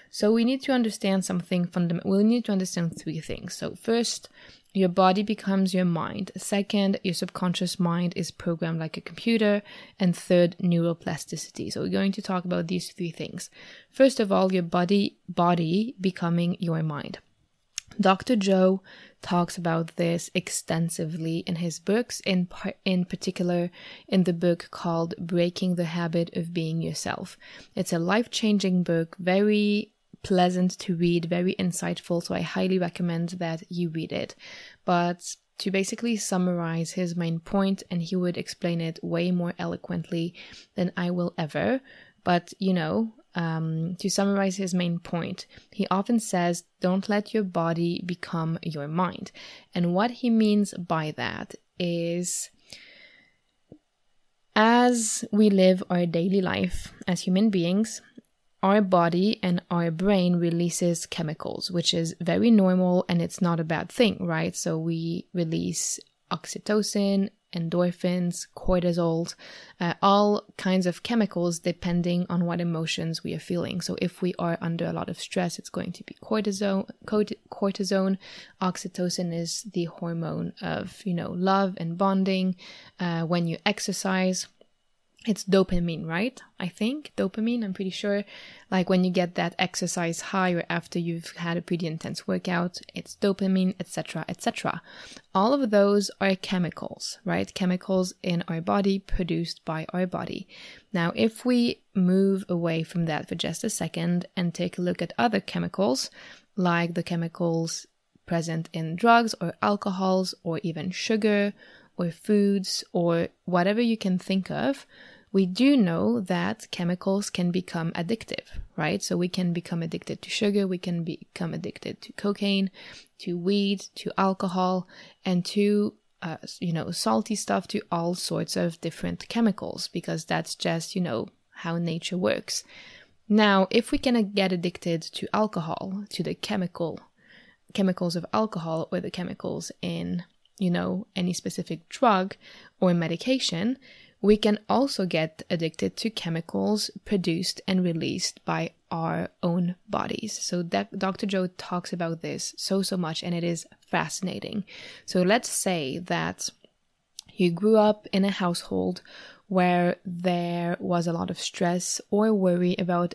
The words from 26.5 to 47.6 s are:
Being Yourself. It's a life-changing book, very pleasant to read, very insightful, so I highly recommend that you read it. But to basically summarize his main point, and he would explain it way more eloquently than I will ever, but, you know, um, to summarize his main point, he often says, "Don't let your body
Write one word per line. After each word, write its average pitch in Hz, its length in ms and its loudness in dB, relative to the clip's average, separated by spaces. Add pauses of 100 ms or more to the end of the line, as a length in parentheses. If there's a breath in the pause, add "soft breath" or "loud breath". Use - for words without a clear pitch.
Being 165 280 -2
Yourself. - 560 -6 (380 loud breath)
It's 180 180 -2
a 170 60 2
life-changing 190 840 2
book, 165 340 0
very 208 760 2 (360)
pleasant 180 500 4
to 180 160 -2
read, 170 300 2
very 175 340 0
insightful, 175 600 -2
so 185 120 -6
I 170 80 -2
highly 185 380 0
recommend 170 500 -2 (100)
that 165 300 -6
you 175 200 -2
read 160 220 -6
it. - 240 -6 (480 loud breath)
But 175 520 0 (240)
to 196 120 -4
basically 214 460 -2
summarize 175 760 -2
his 175 220 -4
main 165 240 -2
point, 196 500 0
and 175 120 -2
he 165 140 -4
would 180 220 0
explain 170 440 -4
it 165 220 -6
way 175 280 0
more 175 260 0
eloquently 170 760 -4 (420 loud breath)
than 185 220 0
I 175 140 0
will 175 260 -2
ever, 175 420 0 (440 loud breath)
but, 175 360 0
you 190 140 2
know, 185 400 0 (220)
um, 160 640 -2
to 196 100 -2
summarize 196 480 2
his 190 160 -4
main 175 260 0
point, - 460 -6 (260 loud breath)
he - 200 -2
often 202 280 2
says, 175 440 0 (160)
"Don't 190 300 2
let 208 240 0
your 214 100 2
body 170 600 0